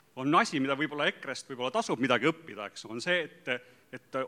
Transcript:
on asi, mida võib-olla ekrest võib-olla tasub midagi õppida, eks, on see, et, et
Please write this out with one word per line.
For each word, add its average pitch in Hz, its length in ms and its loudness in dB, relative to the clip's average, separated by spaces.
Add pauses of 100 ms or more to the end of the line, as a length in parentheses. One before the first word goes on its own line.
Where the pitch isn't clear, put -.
(180)
on 139 180 2
asi, 185 240 4
mida 135 160 2
võib-olla 147 320 -2
ekrest 143 420 -6
võib-olla 127 220 -4
tasub 214 280 0
midagi 123 280 4
õppida, 107 400 -4
eks, - 180 -16
on 110 160 -10
see, 180 220 0
et, - 240 -16 (460)
et - 340 -8